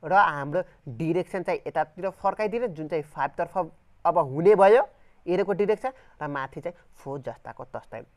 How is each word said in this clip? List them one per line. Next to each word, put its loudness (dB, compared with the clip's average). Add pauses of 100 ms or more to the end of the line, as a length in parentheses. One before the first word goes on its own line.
र 0
हाम्रो 2 (240)
डिरेक्सन -2
चाहिँ -4
यतातिर -4
फर्काइदिने, -2
जुन -10
चाहिँ -2
फाइभतर्फ -6 (500)
अब 2
हुने 4
भयो। 6 (400)
एरोको 0
डिरेक्सन -2 (280)
र -8
माथि -8
चाहिँ -10 (180)
फोर -12
जस्ताको -14
तस्तै। -14 (140)